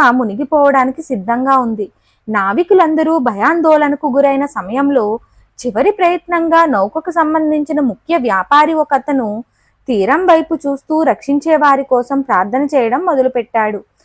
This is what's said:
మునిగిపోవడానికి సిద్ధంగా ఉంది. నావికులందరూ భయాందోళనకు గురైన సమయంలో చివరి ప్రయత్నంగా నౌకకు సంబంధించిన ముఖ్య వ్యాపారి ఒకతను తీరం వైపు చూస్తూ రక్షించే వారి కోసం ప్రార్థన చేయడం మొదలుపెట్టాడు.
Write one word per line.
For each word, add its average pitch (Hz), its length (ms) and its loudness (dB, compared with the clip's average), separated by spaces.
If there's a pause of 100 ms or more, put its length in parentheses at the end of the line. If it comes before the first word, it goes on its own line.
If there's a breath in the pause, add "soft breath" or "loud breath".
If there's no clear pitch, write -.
(100)
మునిగిపోవడానికి 262 920 0
సిద్ధంగా 254 560 -2
ఉంది. 220 320 -4 (380)
నావికులందరూ 311 920 0
భయాందోళనకు 294 880 0
గురైన 277 400 0
సమయంలో 233 720 -2 (480)
చివరి 247 240 0
ప్రయత్నంగా 339 720 0
నౌకకు 302 460 -2
సంబంధించిన 311 720 0
ముఖ్య 269 360 -2
వ్యాపారి 285 580 2
ఒకతను 269 720 -2 (440)
తీరం 254 380 0
వైపు 320 280 2
చూస్తూ 294 480 -2
రక్షించే 285 540 0
వారి 277 280 2
కోసం 262 360 -2
ప్రార్థన 220 440 -2
చేయడం 269 400 0
మొదలుపెట్టాడు. 240 800 -2 (200 soft breath)